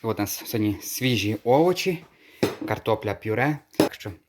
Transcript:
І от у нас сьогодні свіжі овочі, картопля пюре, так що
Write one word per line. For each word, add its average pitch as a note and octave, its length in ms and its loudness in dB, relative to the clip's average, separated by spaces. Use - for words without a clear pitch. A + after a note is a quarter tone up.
І - 20 -2
от G#2+ 120 -2
у G#2 40 0
нас - 240 -6
сьогодні G#2+ 360 0
свіжі A2+ 600 0
овочі, E3 600 2
картопля G#2+ 460 0
пюре, B2+ 440 0
так - 180 2
що - 180 -10